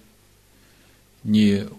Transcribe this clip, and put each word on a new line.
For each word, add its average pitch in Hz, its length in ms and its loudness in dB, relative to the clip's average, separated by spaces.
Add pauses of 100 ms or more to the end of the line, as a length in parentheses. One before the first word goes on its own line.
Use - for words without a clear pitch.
(1200)
не 104 440 0 (120)